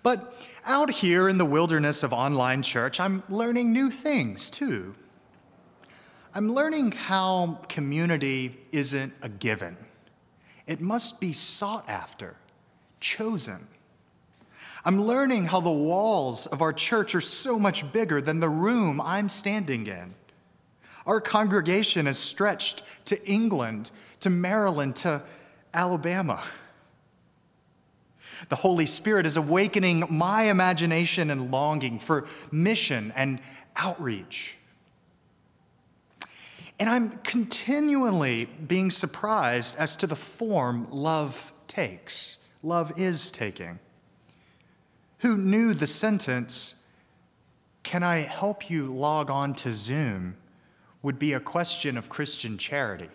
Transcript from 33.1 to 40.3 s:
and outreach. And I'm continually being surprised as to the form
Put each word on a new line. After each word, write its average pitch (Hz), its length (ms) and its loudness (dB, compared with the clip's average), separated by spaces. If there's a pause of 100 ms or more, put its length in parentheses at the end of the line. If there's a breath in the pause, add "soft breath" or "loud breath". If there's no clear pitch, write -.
and 135 240 -2 (360 loud breath)
outreach. 131 800 -6 (2250 loud breath)
And 208 100 0
I'm 233 220 2 (140)
continually 233 1200 2
being 180 460 0
surprised 156 880 0
as 156 180 0
to 190 100 0
the 156 80 -2
form 131 760 -2